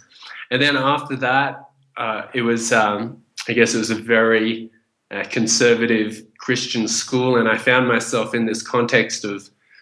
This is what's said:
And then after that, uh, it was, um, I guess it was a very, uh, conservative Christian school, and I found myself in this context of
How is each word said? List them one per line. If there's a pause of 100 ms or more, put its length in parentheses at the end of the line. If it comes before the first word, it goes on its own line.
(500)
And
then
after
that, (280)
uh, (100)
it
was,
um, (260)
I
guess
it
was
a
very, (400)
uh,
conservative (140)
Christian
school,
and
I
found
myself
in
this
context
of (320)